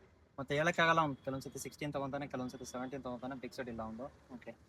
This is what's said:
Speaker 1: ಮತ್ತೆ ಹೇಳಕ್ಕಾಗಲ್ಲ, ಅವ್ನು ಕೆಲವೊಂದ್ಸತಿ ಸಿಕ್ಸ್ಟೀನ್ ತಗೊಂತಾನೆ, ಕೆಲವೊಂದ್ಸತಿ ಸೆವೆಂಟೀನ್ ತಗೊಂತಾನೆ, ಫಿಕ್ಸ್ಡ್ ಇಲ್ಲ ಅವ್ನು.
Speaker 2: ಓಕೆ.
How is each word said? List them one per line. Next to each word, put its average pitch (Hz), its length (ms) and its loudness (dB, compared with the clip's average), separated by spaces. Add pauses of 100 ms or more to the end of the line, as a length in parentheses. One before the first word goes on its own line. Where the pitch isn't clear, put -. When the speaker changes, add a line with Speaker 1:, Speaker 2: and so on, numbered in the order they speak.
(400)
Speaker 1:
ಮತ್ತೆ 143 160 0
ಹೇಳಕ್ಕಾಗಲ್ಲ, 165 460 8
ಅವ್ನು 143 140 2
ಕೆಲವೊಂದ್ಸತಿ 135 440 -4
ಸಿಕ್ಸ್ಟೀನ್ 143 340 -4
ತಗೊಂತಾನೆ, 139 340 -2
ಕೆಲವೊಂದ್ಸತಿ 127 380 -4
ಸೆವೆಂಟೀನ್ 127 380 -6
ತಗೊಂತಾನೆ, 127 360 -4
ಫಿಕ್ಸ್ಡ್ 123 300 -6
ಇಲ್ಲ 113 120 -4
ಅವ್ನು. 110 240 -6
Speaker 2:
ಓಕೆ. 123 500 -12 (140)